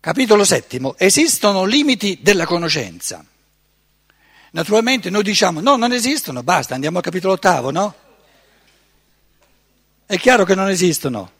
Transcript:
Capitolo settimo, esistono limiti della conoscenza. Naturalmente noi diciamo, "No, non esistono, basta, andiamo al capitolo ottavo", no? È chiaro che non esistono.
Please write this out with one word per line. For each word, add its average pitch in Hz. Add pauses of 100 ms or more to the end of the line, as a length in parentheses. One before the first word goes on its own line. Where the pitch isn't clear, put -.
Capitolo 208
settimo, 135
esistono 202
limiti 226
della 185
conoscenza. 147 (1300)
Naturalmente 214
noi 202
diciamo, 185
"No, 214
non 240
esistono, 240
basta, 143
andiamo 151
al 175
capitolo 180
ottavo", 156
no? 190 (2000)
È 196
chiaro 240
che 190
non 190
esistono. 147